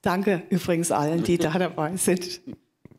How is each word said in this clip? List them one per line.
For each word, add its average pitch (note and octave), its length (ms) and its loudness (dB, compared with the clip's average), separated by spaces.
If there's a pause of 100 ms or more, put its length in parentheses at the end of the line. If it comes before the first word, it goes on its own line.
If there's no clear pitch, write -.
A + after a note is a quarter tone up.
Danke F#3+ 480 2
übrigens E3+ 400 0
allen, D3+ 320 2
die F3 160 2
da D#3+ 200 0
dabei E3 380 -2
sind. - 440 -2 (580)